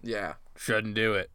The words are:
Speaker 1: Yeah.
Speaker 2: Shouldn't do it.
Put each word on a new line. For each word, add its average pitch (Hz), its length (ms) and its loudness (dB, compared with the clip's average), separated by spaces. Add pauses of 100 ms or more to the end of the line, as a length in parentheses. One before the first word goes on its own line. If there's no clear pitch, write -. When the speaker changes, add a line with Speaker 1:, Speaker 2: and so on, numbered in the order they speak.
Speaker 1:
Yeah. 104 320 -2 (220)
Speaker 2:
Shouldn't 110 400 0
do 110 180 4
it. 98 200 0